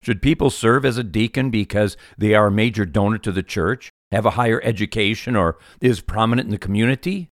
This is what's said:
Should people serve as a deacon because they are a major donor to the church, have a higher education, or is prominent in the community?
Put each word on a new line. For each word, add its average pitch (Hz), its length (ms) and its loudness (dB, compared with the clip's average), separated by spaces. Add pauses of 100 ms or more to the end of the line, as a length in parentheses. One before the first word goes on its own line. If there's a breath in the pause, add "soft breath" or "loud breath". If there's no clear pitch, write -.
Should 107 180 -4
people 143 280 2
serve 120 340 2
as 123 140 0
a 123 80 -4
deacon 113 440 -2
because 104 460 -2 (220 loud breath)
they 107 180 4
are 107 120 6
a 98 40 2
major 110 340 0
donor 101 340 0
to 104 120 -6
the 92 100 -2
church, 98 480 -4 (220)
have 104 140 0
a 107 60 4
higher 117 340 0
education, 107 720 -2
or 85 200 0 (220 soft breath)
is 120 220 2
prominent 113 460 0
in 101 40 -4
the 104 60 -4
community? 131 800 -2